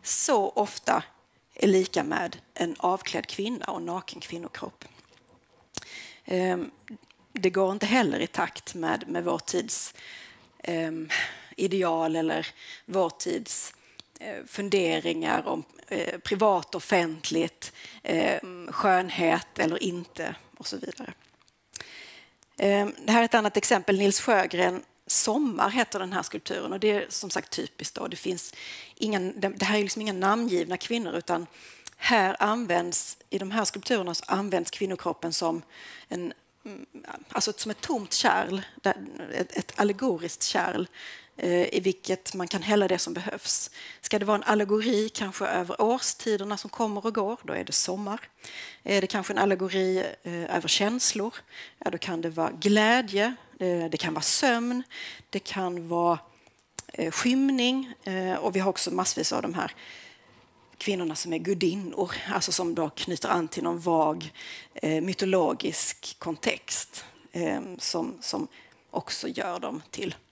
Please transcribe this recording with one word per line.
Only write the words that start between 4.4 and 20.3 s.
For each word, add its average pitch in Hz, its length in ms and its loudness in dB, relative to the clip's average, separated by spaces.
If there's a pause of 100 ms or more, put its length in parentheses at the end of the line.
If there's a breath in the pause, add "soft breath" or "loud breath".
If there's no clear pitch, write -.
Ehm, 180 460 0 (640)
det 185 180 2
går 190 220 2
inte 208 140 -2
heller 214 340 2
i 170 60 0
takt - 480 -4
med, 165 340 -2
med 175 160 -4
vår 170 140 0
tids, - 560 2 (640 loud breath)
ehm, 165 500 -4 (480 loud breath)
ideal 170 600 2
eller 160 300 0 (380 loud breath)
vår 185 260 2
tids, - 640 -2 (460 soft breath)
eh, 202 260 -10
funderingar 165 1000 0
om, 160 160 -4 (240)
eh, 185 300 -4
privat, 196 560 2
offentligt, 165 1000 0 (300 loud breath)
ehm, 175 680 -2
skönhet 180 840 2
eller 165 240 0
inte 175 520 -6 (220)